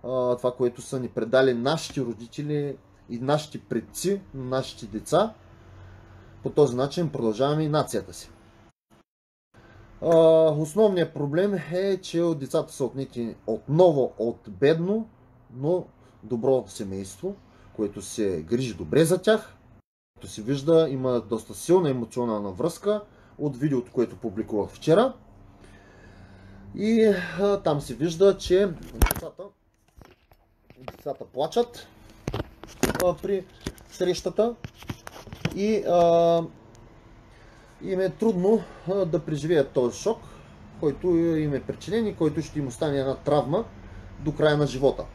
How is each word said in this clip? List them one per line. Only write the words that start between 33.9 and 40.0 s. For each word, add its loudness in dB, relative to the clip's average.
срещата -2
и, 0
а... 4
им -2
е 0
трудно, 2
а, -2
да 0
преживеят 0
този 0
шок, -2